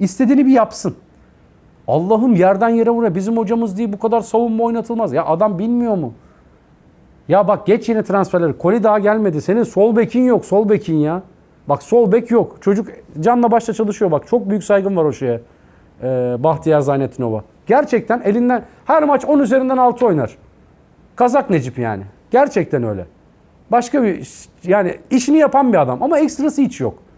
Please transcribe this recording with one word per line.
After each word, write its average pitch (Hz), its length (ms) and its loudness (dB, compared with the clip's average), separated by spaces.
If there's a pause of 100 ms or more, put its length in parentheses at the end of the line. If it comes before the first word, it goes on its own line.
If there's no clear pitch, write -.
istediğini 254 460 2
bir 262 60 4
yapsın. 220 440 0 (920)
Allah'ım, 214 460 2
yerden 190 340 4
yere 233 220 2
vuruyor. 233 240 0
"Bizim 196 220 -2
hocamız 220 420 -2
değil, 220 140 -4
bu 202 60 -8
kadar 226 220 0
savunma 226 440 -2
oynatılmaz." 233 480 -4
Ya 147 140 -2
adam 170 320 0
bilmiyor 233 360 -2
mu? 143 180 -4 (1160)
Ya 180 200 2
bak, 202 180 -2
geç 233 220 0
yeni 220 140 0
transferleri. 185 560 -2
Koli 202 240 0
daha 214 160 2
gelmedi. 202 440 0
Senin 226 200 0
sol 214 340 2
bekin 233 280 0
yok, 247 200 2
sol 202 240 0
bekin 202 280 0
ya. 156 260 -2 (460)
Bak 143 140 -2
sol 226 300 2
bek 240 180 0
yok. 226 300 0
Çocuk 202 280 -2 (320)
canla 233 300 2
başla 226 220 0
çalışıyor. 208 380 -2
Bak 143 180 -2
çok 208 220 -2
büyük 202 140 -2
saygım 196 320 0
var 165 80 2
o 147 80 0
şeye. 120 280 -4 (640)
Ee, 123 360 -2
Bahtiyar 156 420 0
Zaynettinova. 131 640 -4 (220)
Gerçekten 240 540 0
elinden 240 440 0 (200)
her 302 180 2
maç 285 220 0
on 294 140 2
üzerinden 262 380 2
altı 247 300 2
oynar. 151 300 0 (800)
Kazak 247 340 2
Necip 131 280 -2
yani. 110 240 -4 (280)
Gerçekten 220 520 0
öyle. 101 240 -6 (640)
Başka 240 320 0
bir, 170 260 -2 (360)
yani 185 340 0 (120)
işini 269 280 2
yapan 269 340 2
bir 185 60 4
adam 127 240 0
ama 311 160 0
ekstrası 285 440 0
hiç - 180 -2
yok. 117 180 -4 (200)